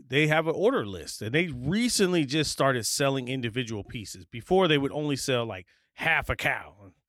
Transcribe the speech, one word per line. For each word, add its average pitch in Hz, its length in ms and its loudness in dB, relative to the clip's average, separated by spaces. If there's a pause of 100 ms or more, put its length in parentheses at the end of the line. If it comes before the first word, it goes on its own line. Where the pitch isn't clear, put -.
they 147 220 2
have 156 180 2
an 156 80 0
order 185 320 2
list. 92 360 -10
And 110 120 -2
they 175 140 2
recently 180 760 2
just 143 280 0
started 131 340 2
selling 135 400 0
individual 117 560 -4
pieces. 95 440 -12
Before, 180 420 2
they 151 100 6
would 139 140 0
only 147 240 -2
sell, 123 280 0
like, 95 220 -10 (300)
half 156 320 0
a 127 60 -2
cow. 110 400 -4 (340)